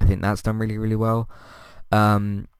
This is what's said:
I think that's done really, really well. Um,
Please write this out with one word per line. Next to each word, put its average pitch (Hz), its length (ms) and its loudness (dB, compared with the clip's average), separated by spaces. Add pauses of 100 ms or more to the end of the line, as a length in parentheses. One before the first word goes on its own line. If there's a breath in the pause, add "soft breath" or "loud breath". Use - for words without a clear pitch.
I - 40 4
think 95 160 2
that's 98 200 -2
done 110 160 -2
really, 110 200 -4
really 110 180 -2
well. 113 340 -2 (640 loud breath)
Um, 104 560 2 (120)